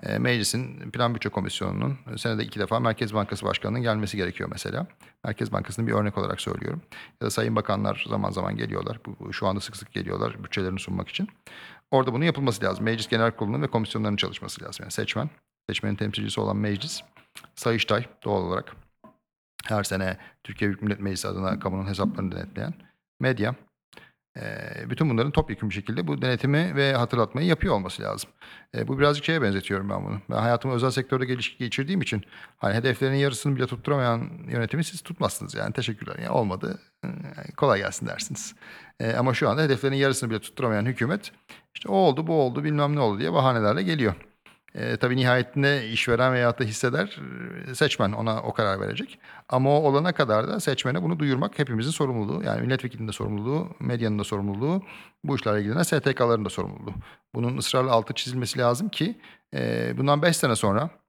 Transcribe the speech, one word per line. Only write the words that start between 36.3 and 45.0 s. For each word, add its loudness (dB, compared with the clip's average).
e, -6
kolay 4
gelsin -4
dersiniz. -8
E, 0
ama 2
şu 4
anda 2
hedeflerinin 2
yarısını 2
bile 0
tutturamayan 0
hükümet 0
işte -8
o 2
oldu, 6
bu 0
oldu, 2
bilmem 2
ne 2
oldu 2
diye 0
bahanelerle 4
geliyor. 2
E, -2
tabii 2